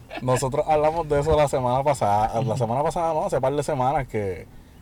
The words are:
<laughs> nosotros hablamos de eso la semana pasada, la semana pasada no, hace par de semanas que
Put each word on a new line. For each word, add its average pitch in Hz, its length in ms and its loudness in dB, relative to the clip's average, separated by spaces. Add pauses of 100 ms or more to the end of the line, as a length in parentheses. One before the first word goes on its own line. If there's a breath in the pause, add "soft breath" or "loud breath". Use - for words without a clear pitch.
<laughs> - 120 -14
nosotros 131 460 0
hablamos 156 400 2
de 147 120 0
eso 151 180 2
la 147 100 4
semana 131 360 0
pasada, 113 580 2
la 110 160 -2
semana 123 260 0
pasada 165 300 -2
no, 160 120 -2
hace 170 140 -2
par 135 140 0
de 147 100 0
semanas 139 440 -2
que 98 400 -6 (340 soft breath)